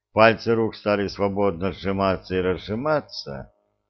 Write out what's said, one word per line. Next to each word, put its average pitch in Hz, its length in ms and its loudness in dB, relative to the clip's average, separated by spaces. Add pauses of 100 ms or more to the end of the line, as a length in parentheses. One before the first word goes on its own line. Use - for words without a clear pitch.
(140)
пальцы 113 420 6
рук 110 200 0
стали 101 320 0
свободно 95 680 -2
сжиматься 95 600 -2
и 92 60 0
разжиматься, 95 1120 -4 (360)